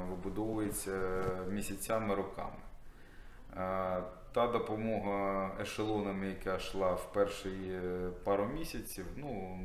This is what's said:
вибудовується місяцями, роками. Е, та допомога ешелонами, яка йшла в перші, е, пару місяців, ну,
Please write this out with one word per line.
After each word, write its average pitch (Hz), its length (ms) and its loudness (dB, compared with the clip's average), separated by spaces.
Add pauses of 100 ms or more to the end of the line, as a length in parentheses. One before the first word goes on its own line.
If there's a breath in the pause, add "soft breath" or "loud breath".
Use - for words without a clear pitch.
вибудовується 95 1120 0 (260)
місяцями, 101 640 0
роками. - 460 -2 (960 loud breath)
Е, 92 460 2 (300)
та 120 140 6
допомога 101 1040 2 (100)
ешелонами, 98 640 0
яка 95 280 0
йшла 92 380 2
в 90 200 -2
перші, 101 360 4
е, 90 600 0 (140)
пару 101 220 4
місяців, 120 600 -4 (100)
ну, 98 500 -4